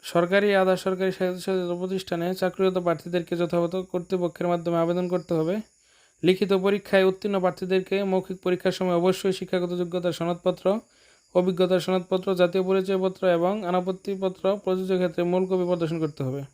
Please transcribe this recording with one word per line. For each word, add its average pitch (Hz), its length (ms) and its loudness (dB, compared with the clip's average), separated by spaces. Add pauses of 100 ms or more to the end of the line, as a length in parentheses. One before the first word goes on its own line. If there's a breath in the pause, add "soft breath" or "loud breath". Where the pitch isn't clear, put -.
সরকারি, 185 440 2 (120)
আধা 185 140 4 (100)
সরকারি 190 320 0
স্বায়ত্তশাসিত 180 540 -2 (100)
প্রতিষ্ঠানে 180 460 -4 (140)
চাকরিরত 185 360 0 (100)
প্রার্থীদেরকে 170 540 -2
যথাযথ 170 340 0 (180)
কর্তৃপক্ষের 175 600 -2
মাধ্যমে 170 320 0
আবেদন 175 280 0
করতে 175 260 -2
হবে। 160 160 0 (680 soft breath)
লিখিত 185 300 2 (120)
পরীক্ষায় 196 460 2
উত্তীর্ণ 196 340 -4
প্রার্থীদেরকে 185 520 0 (140)
মৌখিক 185 340 -2
পরীক্ষার 180 340 0
সময় 180 220 0
অবশ্যই 185 380 0
শিক্ষাগত 180 420 -2
যোগ্যতার 175 380 -2
সনদপত্র, 175 480 -2 (680 soft breath)
অভিজ্ঞতার 180 520 2
সনদপত্র, 185 420 -2 (120)
জাতীয় 180 280 4
পরিচয়পত্র 190 540 0 (140)
এবং 175 160 2 (180)
আনাপত্তিপত্র 190 720 -2 (220)
প্রযোজ্য 185 360 0
ক্ষেত্রে 175 300 0
মূল 185 200 2
কপি 185 200 0
প্রদর্শন 170 340 0
করতে 151 220 -6
হবে। 135 140 -4 (140)